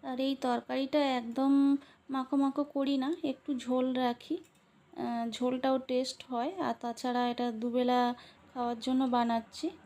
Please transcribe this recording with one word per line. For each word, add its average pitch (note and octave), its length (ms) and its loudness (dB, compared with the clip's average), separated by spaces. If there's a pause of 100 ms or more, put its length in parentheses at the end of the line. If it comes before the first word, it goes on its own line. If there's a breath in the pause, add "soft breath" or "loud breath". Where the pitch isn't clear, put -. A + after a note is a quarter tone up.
আর C4 160 -6
এই C4+ 160 0
তরকারিটা C4 640 0 (140)
একদম B3 360 0 (580 loud breath)
মাখো C4 280 -2
মাখো C#4 260 2
করি C#4 340 0
না, C4 120 0 (140)
একটু C#4 340 -4
ঝোল B3+ 280 0 (120)
রাখি, B3+ 380 -2 (580)
আহ, A#3 380 -4
ঝোলটাও B3+ 480 0
টেস্ট C4 440 -2
হয়। B3+ 360 -4
আর B3 200 -2
তাছাড়া B3 500 -2
এটা A#3+ 220 -2
দুবেলা B3 480 2 (480 loud breath)
খাওয়ার A#3+ 320 -4
জন্য B3+ 300 0
বানাচ্ছি। A#3 580 0 (180)